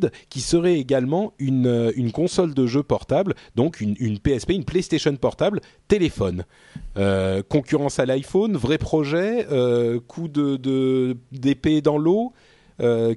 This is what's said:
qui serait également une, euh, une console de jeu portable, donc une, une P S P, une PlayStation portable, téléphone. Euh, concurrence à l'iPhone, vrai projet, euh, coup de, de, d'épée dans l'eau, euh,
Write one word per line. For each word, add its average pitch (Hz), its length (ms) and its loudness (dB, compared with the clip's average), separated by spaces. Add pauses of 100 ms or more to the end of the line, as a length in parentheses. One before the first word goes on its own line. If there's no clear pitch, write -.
(280)
qui 127 140 -8
serait 170 360 2
également 135 600 0
une, 131 280 2
euh, 117 300 2
une 120 160 -2
console 170 400 0
de 131 140 2
jeu 120 160 0
portable, 143 500 0 (240)
donc 147 240 0
une, 104 180 -2
une 107 200 -2
P 143 140 0
S 120 120 -2
P, 170 80 -2
une 185 140 -2
PlayStation 160 500 -2
portable, 165 460 -2 (260)
téléphone. 98 560 0 (540)
Euh, 95 500 2
concurrence 143 500 0
à 131 60 2
l'iPhone, 170 540 0
vrai 147 180 2
projet, 165 720 0
euh, 120 560 2
coup 165 220 -10
de, 143 300 0
de, 131 580 0 (160)
d'épée 139 480 0
dans 147 160 2
l'eau, 196 380 0 (480)
euh, 113 340 2